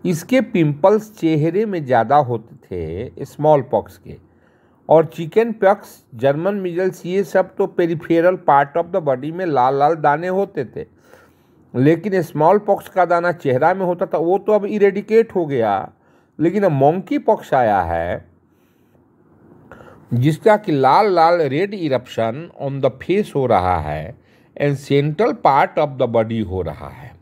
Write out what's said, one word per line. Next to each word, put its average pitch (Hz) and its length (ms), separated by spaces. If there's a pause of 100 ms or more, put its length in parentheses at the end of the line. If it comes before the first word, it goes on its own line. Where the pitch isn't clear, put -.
इसके 185 360
पिंपल्स 180 760
चेहरे 160 480
में 180 180
ज़्यादा 123 340
होते 120 380
थे 90 680
स्मॉल 147 380
पॉक्स - 360
के, - 180 (720)
और 160 180
चिकन 170 480
पॉक्स, 208 480 (120)
जर्मन 143 400
मीजल्स, 185 520
ये 185 180
सब 190 320
तो 196 120
पेरिफेरल 170 680 (100)
पार्ट 143 320
of 170 160
the 185 120
body 135 260
में 180 140
लाल 139 320
लाल 147 180
दाने 151 320
होते 190 380
थे, - 200 (880)
लेकिन 170 480
स्मॉल 156 360
पॉक्स 202 300
का 185 160
दाना 170 300
चेहरा 143 400
में 190 120
होता 180 200
था, 175 120
वो 175 200
तो 196 140
अब 208 120
इरेडिकेट 208 680
हो 175 120
गया। 110 460 (460)
लेकिन 180 260
अब 180 80
मंकी 160 480
पॉक्स - 340
आया 110 280
है, 85 420 (1900)
जिसका 156 420
कि 208 160
लाल 151 420
लाल 170 340
red 175 280
eruption 123 600 (260)
on 139 180
the 135 180
face - 360
हो 139 120
रहा 90 340
है 76 360 (400)
and 143 220
central 147 540 (120)
part 147 340
of 143 200
the 131 100
body 113 380
हो 92 160
रहा 71 260
है। 123 220 (120)